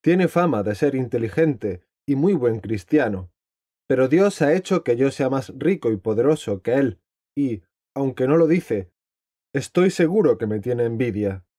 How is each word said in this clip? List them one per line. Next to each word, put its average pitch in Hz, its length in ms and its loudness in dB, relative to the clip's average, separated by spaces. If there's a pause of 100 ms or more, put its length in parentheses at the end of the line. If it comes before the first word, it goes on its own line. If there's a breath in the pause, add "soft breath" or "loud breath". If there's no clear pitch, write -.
Tiene 175 260 4
fama 151 340 0
de 104 120 -2
ser 139 200 0
inteligente 120 880 -2 (240)
y 139 80 0
muy 170 180 2
buen 117 280 0
cristiano, 104 680 -2 (600)
pero 131 180 4
Dios 185 340 2
ha 147 120 4
hecho 185 300 -2
que 120 120 2
yo 131 160 0
sea 131 180 -2
más 135 280 -4
rico 147 340 -2
y 107 60 -2
poderoso 110 640 -2
que 120 140 -2
él, 131 260 0 (340)
y, 127 280 -4 (300)
aunque 135 320 -4
no 147 120 2
lo 165 100 4
dice, 135 440 -2 (640)
estoy 175 360 0
seguro 175 480 2
que 113 100 -4
me 107 140 -4
tiene 120 240 -2
envidia. 104 600 -4 (140)